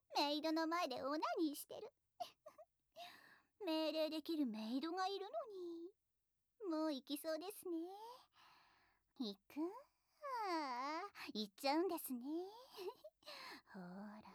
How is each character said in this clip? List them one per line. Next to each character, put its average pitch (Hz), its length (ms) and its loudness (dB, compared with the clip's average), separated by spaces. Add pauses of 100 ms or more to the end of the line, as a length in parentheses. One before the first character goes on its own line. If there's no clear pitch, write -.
(160)
メ 294 200 4
イ 302 60 2
ド 320 100 4
の 320 140 4
前 339 220 4
で 254 160 -2
オ 277 120 2
ナ 571 220 2
ニ 320 140 4
ー 294 40 -4
し - 120 -8
て - 120 -8
る。 480 140 -10 (260)
<laughs> 640 480 -12 (920)
命 320 300 4
令 311 180 4
で 311 140 -2
き 330 120 0
る 294 120 6
メ 220 280 0
イ 269 60 2
ド 330 100 0
が 370 160 4
い 392 120 0
る 381 100 -4
の 605 160 -2
に。 349 480 -6 (800)
も 311 140 4
う 311 80 4
行 254 120 -4
き 285 140 -2
そ 320 120 -2
う 311 80 0
で 359 120 -6
す - 180 -6
ね。 339 80 2 (1400)
行 208 180 0 (100)
く？ - 140 -4 (600)
あ 330 840 0
あ、 403 60 -8 (220)
行 214 160 -2
っ - 40 -20
ち - 160 2
ゃ 277 60 8
う 330 80 8
ん 392 40 4
で 349 120 0
す - 120 -4
ね。 247 80 -2 (540)
<laughs> 494 400 -8 (600)
ほ 202 60 -10
ら、 202 440 -10 (120)